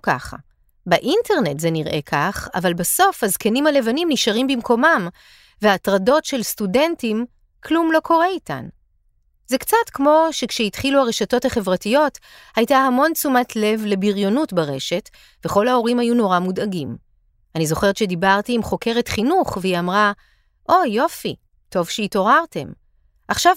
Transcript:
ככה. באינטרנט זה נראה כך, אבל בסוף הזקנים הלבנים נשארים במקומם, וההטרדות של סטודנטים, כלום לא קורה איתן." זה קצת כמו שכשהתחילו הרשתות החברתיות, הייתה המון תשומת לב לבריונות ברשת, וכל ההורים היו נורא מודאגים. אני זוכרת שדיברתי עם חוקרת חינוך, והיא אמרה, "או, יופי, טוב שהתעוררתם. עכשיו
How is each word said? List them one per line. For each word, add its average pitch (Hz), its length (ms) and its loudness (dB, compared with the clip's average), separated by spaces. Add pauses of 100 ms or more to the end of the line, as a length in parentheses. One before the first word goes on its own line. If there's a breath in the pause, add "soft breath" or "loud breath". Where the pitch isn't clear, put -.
ככה. - 340 -6 (480)
באינטרנט 226 760 0
זה 165 120 -2
נראה 160 340 -4
כך, 160 500 -2
אבל 180 180 0
בסוף 294 500 0
הזקנים 233 440 0
הלבנים 277 440 0
נשארים 240 360 0
במקומם, 247 600 2 (540 soft breath)
וההטרדות 202 640 2
של 247 180 -4
סטודנטים, 226 840 -2 (380)
כלום 330 280 0
לא 320 80 2
קורה 330 280 2
איתן." 160 400 -6 (800)
זה 254 100 0
קצת 453 360 0
כמו 302 380 4
שכשהתחילו 269 720 -2
הרשתות 240 440 0
החברתיות, 226 720 0 (380 loud breath)
הייתה 233 220 2
המון 269 360 2
תשומת 247 420 0
לב 214 300 0
לבריונות 202 680 0
ברשת, 160 560 -4 (360 soft breath)
וכל 202 220 2
ההורים 240 320 2
היו 240 140 2
נורא 196 260 2
מודאגים. 180 580 -4 (580)
אני 160 120 0
זוכרת 196 300 0
שדיברתי 196 560 0
עם 233 100 0
חוקרת 233 440 -2
חינוך, 285 540 0
והיא 180 180 0
אמרה, 196 320 2 (580)
"או, 359 160 4
יופי, 233 500 -2 (340)
טוב 175 200 -2
שהתעוררתם. 214 800 0 (560)
עכשיו - 300 4